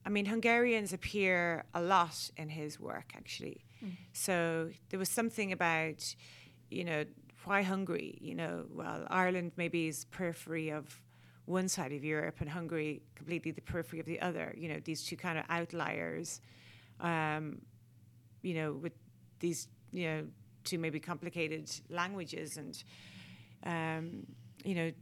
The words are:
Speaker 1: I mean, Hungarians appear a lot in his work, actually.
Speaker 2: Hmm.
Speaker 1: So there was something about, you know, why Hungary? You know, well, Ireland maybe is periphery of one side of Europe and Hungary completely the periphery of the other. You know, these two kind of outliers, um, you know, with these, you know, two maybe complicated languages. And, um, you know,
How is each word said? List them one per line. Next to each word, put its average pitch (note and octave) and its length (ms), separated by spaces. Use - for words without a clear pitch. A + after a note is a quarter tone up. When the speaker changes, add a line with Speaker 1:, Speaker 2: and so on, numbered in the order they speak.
Speaker 1:
I F#3+ 40
mean, G#3 180
Hungarians A3+ 640
appear F3+ 680
a E3+ 80
lot F3 560
in D#3 120
his D3+ 300
work, - 360
actually. - 500
Speaker 2:
Hmm. G3+ 100
Speaker 1:
So E3 560
there F#3+ 100
was F#3 100
something A3+ 420
about, D#3+ 640
you - 140
know, D#3 220
why G3+ 200
Hungary? F#3 580
You F3 140
know, E3 360
well, - 380
Ireland F3+ 460
maybe E3+ 320
is D3+ 180
periphery E3 640
of D3+ 320
one F#3 240
side E3 220
of C#3+ 120
Europe D#3 360
and D3+ 100
Hungary D#3 520
completely E3 360
the - 100
periphery E3 380
of D#3 80
the E3 120
other. E3+ 380
You E3 120
know, D3 140
these D#3+ 200
two - 120
kind E3+ 240
of - 100
outliers, E3 920
um, D#3 640
you F3 140
know, D#3 180
with D#3 200
these, E3+ 280
you F3+ 160
know, D#3 180
two F3 160
maybe D#3+ 200
complicated D#3+ 680
languages. F3 680
And, C3 260
um, D#3+ 640
you G3 100
know, E3 180